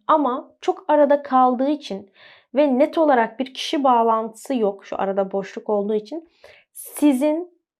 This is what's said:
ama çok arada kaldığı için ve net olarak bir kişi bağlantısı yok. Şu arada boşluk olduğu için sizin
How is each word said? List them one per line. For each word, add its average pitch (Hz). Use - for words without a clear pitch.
ama 285
çok -
arada 285
kaldığı 254
için 208
ve 269
net 302
olarak 254
bir 262
kişi -
bağlantısı 226
yok. 202
Şu -
arada 196
boşluk 196
olduğu 208
için 247
sizin 302